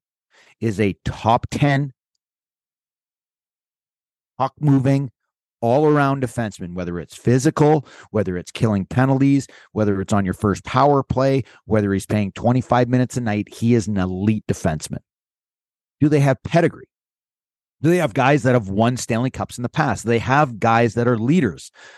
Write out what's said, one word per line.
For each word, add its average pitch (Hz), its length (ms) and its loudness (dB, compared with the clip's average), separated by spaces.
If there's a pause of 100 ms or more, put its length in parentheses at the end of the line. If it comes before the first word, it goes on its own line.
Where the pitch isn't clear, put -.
(600)
is 107 200 -2
a 101 160 0 (100)
top - 460 0
ten 143 420 0 (2500)
puck-moving, 139 760 0 (500)
all-around 139 640 2
defenseman, 101 500 -6
whether 87 260 -6
it's - 160 -14
physical, 147 720 2 (240)
whether 92 280 -2
it's 85 140 -12
killing 101 340 0
penalties, 135 640 2 (260)
whether 101 280 0
it's 95 120 -6
on 101 120 2
your 92 80 0
first 98 300 -2
power 139 400 2
play, 135 400 0 (220)
whether 101 280 0
he's 95 120 -6
playing 104 260 -2
twenty-five 123 580 0
minutes 127 260 0
a 123 60 -4
night, 107 320 -4
he 117 220 2
is 110 120 0
an 104 100 -2
elite 95 500 -2
defenseman. - 520 -4 (1000)
Do 151 100 4
they 147 120 2
have 139 220 2
pedigree? - 440 0 (920)
Do 156 80 2
they 180 80 4
have 147 160 -2
guys 131 300 2
that 127 100 4
have 110 160 0
won 113 260 0
Stanley 120 340 -4
Cups - 280 -8
in 120 40 -10
the 123 60 -4
past? 131 380 -4
They 113 140 0
have 123 380 0
guys 113 360 2
that 117 140 -2
are 123 100 0
leaders. 120 520 -2 (280)